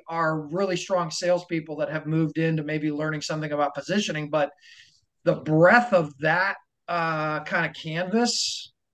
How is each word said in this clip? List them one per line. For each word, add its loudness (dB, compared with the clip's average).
are -2
really -2
strong -2
salespeople -2
that -2
have -6
moved 0
into 2
maybe -2
learning -4
something -6
about 0
positioning, -4
but 0
the 4
breadth 6
of 2
that, 0
uh, -2
kind 0
of -6
canvas, -2